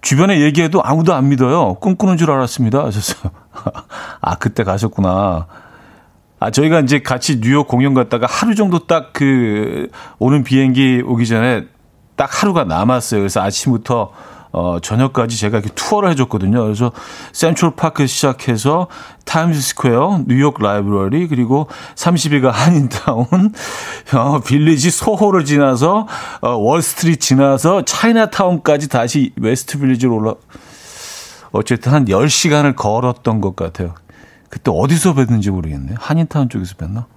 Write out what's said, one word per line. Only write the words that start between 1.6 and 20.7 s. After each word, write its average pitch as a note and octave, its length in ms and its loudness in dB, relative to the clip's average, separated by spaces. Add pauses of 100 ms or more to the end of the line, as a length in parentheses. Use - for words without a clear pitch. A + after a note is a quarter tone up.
꿈꾸는 F#3 440 0
줄 D#3 120 2
알았습니다." C3 540 0
하셨어요. G2+ 480 -6 (200)
<laughs> - 200 -6 (480)
아, - 160 -2
그때 - 280 -2
가셨구나. F#2+ 840 0 (920)
아, A2 120 -2
저희가 D#3 300 2
이제 C#3 200 2
같이 B2+ 400 -2
뉴욕 C3 260 2
공연 C3 280 2
갔다가 A#2+ 340 0
하루 A3 260 0
정도 F#3+ 260 2
딱 - 340 -2
그 A#2 720 0 (300)
오는 C3 260 2
비행기 C3 640 2
오기 A#2+ 200 0
전에 A2+ 380 0 (520)
딱 - 260 -2
하루가 E3+ 220 2
남았어요. G#2 560 0
그래서 G2 200 0
아침부터, A2 720 -2 (400)
어, F2 280 -2
저녁까지 A#2 580 -2
제가 G#2+ 200 -2
이렇게 G#2 160 -4
투어를 G3+ 360 0
해줬거든요. A#2 540 0
그래서 G#2+ 280 -2 (400)
센트럴파크 D#3+ 720 0
시작해서 C3+ 840 -2 (380)
타임스스퀘어, D#3 1000 0
뉴욕 C3+ 360 2
라이브러리, G#2 680 0